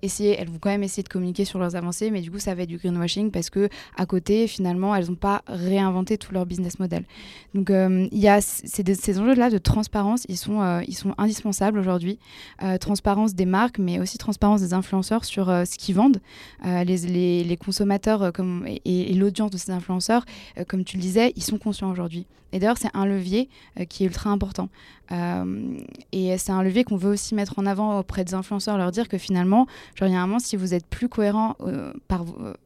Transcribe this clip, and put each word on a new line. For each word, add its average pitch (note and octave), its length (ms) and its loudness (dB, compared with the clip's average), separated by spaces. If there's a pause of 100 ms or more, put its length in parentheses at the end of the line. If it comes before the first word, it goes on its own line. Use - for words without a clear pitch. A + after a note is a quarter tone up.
essayer, G3+ 360 0
elles E3+ 120 -6
vont E3 100 -10
quand G3+ 100 0
même G3+ 140 0
essayer G3 180 -6
de - 80 -8
communiquer F3+ 360 -2
sur F#3+ 140 -6
leurs F3 160 -2
avancées, F3 360 -4
mais G3 100 -2
du E3 80 -8
coup, G3 100 -10
ça G3 140 -4
va F3+ 100 -4
être E3+ 60 -6
du E3+ 80 -8
greenwashing F3 540 -2
parce F3 180 -4
que, G3+ 200 2 (280)
à F#3 80 0
côté, G3+ 420 2
finalement, F#3 460 0
elles F3+ 160 0
ont F3+ 60 -2
pas G3+ 320 0
réinventé F#3 680 0
tout - 160 -10
leur F#3 120 0
business F3 320 -4
model. F3 280 -2 (480)
Donc, G3 160 0
euh, F#3+ 420 4
il G#3 80 -2
y G#3 80 8
a G3+ 140 8
c-, - 240 -4
c'est - 180 -4
des, F#3+ 120 2
ces F#3 220 0
enjeux-là A#3+ 320 6
de G#3+ 80 2
transparence, G#3+ 680 0
ils F3+ 100 -6
sont, G#3 240 -2
euh, F3 260 2
ils F#3 80 -8
sont - 220 -4
indispensables G#3 600 0
aujourd'hui. F#3 400 0 (440)
Euh, F#3 140 0
transparence G3+ 560 0
des F#3 120 0
marques, G#3 340 2
mais F3+ 200 0
aussi F3+ 180 -4
transparence G#3 440 2
des F3+ 120 -2
influenceurs F#3+ 500 0
sur, F#3+ 260 -2
euh, F3 140 4
ce - 140 -6
qu'ils - 180 -2
vendent. A3+ 240 6 (460)
Euh, F3+ 180 0
les, F3+ 140 2
les, F3 480 2
les E3+ 120 -2
consommateurs, G3+ 680 0
euh, F3 80 2
comme, F3+ 360 -4
et, - 160 -8
et, F3+ 280 0
et - 20 2
l'audience G3+ 380 2
de F#3 60 -6
ces F#3 140 -6
influenceurs, F#3 540 0 (320)
euh, F3+ 100 -6
comme F#3 160 -2
tu - 140 -8
le F#3 40 -4
disais, G#3+ 360 4
ils - 60 -6
sont G#3+ 140 -2
conscients G3+ 320 -4
aujourd'hui. F3 380 -6 (260)
Et F#3+ 60 0
d'ailleurs, A3 180 4
c'est A#3 160 -4
un G3 120 0
levier, G3 420 0 (320)
euh, F3+ 60 -4
qui - 180 -4
est F#3+ 40 4
ultra F3+ 220 -4
important. G3 380 -2 (460)
Euh, F3+ 640 -4 (340)
et F#3 260 0
c'est F#3+ 140 -4
un F#3+ 120 2
levier F#3+ 200 4
qu'on G#3+ 140 -2
veut F#3+ 140 2
aussi G#3 220 -4
mettre G3+ 260 -2
en G3 60 0
avant G3+ 340 0
auprès F#3 260 -4
des F3+ 80 -8
influenceurs, G3 440 -2
leur F3+ 140 0
dire A3+ 160 -2
que G3 100 -4
finalement, F#3+ 500 4 (280)
genre, F#3+ 140 2
il - 20 4
y F#3 40 2
a F3+ 60 2
un F3+ 60 0
moment, G#3+ 120 0
si A3+ 180 -4
vous F#3 160 -2
êtes F3 120 -2
plus - 220 -4
cohérent, A3 540 0
euh, - 320 -6 (160)
par F3 160 -2
v-, E3+ 160 -10
euh, - 120 -10 (120)